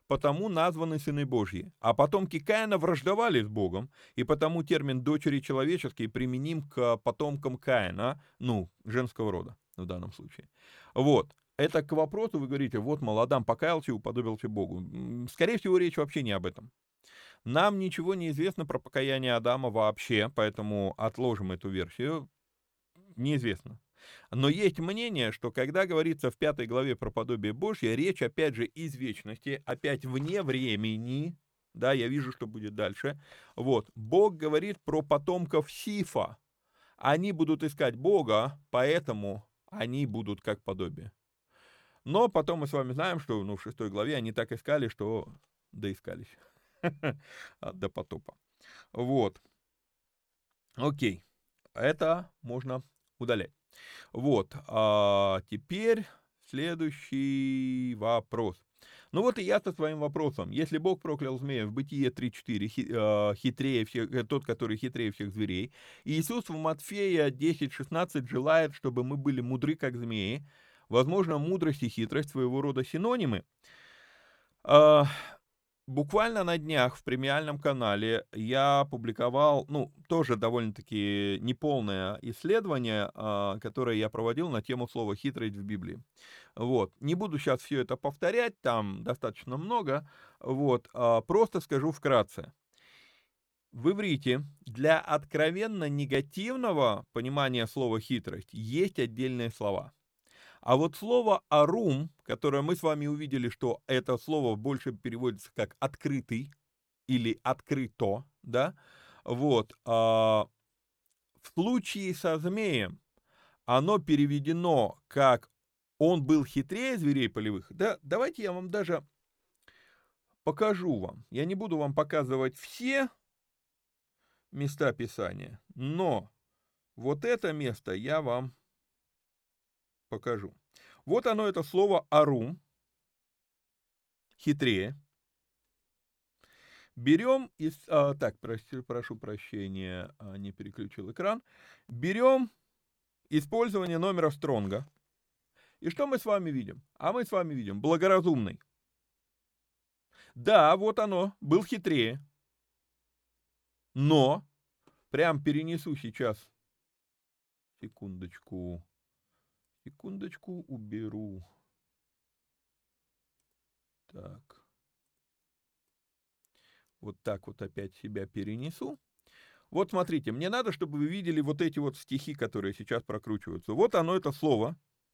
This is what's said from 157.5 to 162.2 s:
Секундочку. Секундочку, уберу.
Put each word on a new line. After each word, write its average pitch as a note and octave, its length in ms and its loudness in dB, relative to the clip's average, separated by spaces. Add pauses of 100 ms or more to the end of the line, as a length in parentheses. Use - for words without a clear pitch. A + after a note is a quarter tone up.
Секундочку. F2+ 1040 -12 (1000)
Секундочку, F#3 840 -12
уберу. G#2+ 760 -10 (2500)